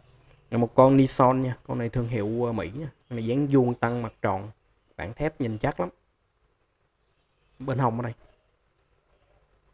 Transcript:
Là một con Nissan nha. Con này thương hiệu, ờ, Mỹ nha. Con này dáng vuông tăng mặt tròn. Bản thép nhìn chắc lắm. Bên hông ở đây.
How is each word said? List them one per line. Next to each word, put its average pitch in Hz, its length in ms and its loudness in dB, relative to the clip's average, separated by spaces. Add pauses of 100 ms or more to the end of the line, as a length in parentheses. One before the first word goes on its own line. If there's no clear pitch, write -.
(520)
Là 117 60 -2
một 117 180 0
con 135 220 8
Nissan 131 440 4
nha. 127 160 -4 (100)
Con 131 100 -6
này 117 120 -4
thương 120 180 -4
hiệu, 117 380 -2
ờ, 117 60 -2
Mỹ 95 240 -4
nha. 151 140 -10 (200)
Con 123 60 -10
này 113 100 -6
dáng 139 220 0
vuông 127 260 4
tăng 120 280 -4
mặt 113 200 -8
tròn. 101 280 -4 (480)
Bản 101 160 -10
thép 151 280 -6
nhìn 113 160 -4
chắc 139 220 -4
lắm. 180 100 -6 (1700)
Bên 135 180 -4
hông 120 200 0
ở 120 60 -4
đây. 117 100 -8 (1600)